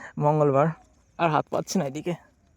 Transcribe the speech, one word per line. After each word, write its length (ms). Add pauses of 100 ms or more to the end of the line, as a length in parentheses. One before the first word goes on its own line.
(180)
মঙ্গলবার, 500 (500)
আর 120
হাত 220
পাচ্ছি 280
না 60
এদিকে, 280 (440)